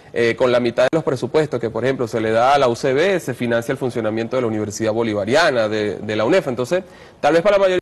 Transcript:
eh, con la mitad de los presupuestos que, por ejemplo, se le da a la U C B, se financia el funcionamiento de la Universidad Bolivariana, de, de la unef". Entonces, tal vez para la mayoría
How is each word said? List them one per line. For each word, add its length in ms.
eh, 260
con 140
la 80
mitad 240
de 80
los 140
presupuestos 560
que, 80
por 160
ejemplo, 240
se 100
le 120
da 240
a 40
la 80
U 80
C 160
B, 300
se 120
financia 380
el 60
funcionamiento 580
de 60
la 80
Universidad 420
Bolivariana, 800
de, 260
de 220
la 80
unef". 220
Entonces, 360
tal 100
vez 100
para 140
la 60
mayoría 200